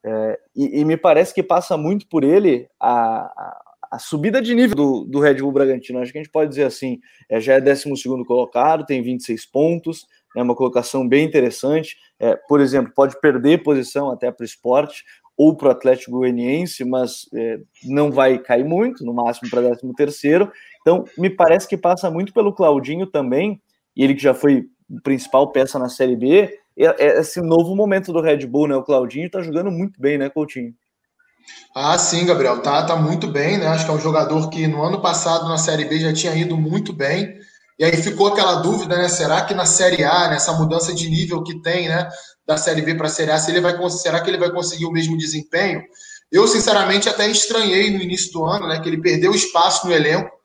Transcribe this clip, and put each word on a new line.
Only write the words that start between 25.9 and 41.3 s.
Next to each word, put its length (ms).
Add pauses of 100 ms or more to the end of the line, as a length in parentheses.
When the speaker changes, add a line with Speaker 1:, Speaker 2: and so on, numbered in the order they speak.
Speaker 1:
B, 420 (220)
é, 60
é 340
esse 220
novo 340
momento 380
do 80
Red 260
Bull, 220
né? 80
O 80
Claudinho 460
tá 120
jogando 280
muito 300
bem, 160
né, 140
Coutinho? 420 (1000)
Speaker 2:
Ah, 240
sim, 260
Gabriel, 380
tá, 220
tá 100
muito 320
bem, 320
né? 80
Acho 180
que 60
é 40
um 60
jogador 480
que 200
no 140
ano 200
passado 460
na 100
Série 280
B 120
já 140
tinha 240
ido 200
muito 360
bem, 440 (420)
e 60
aí 120
ficou 300
aquela 300
dúvida, 380
né? 140
Será 340
que 120
na 100
Série 400
A, 240
nessa 240
mudança 400
de 160
nível 340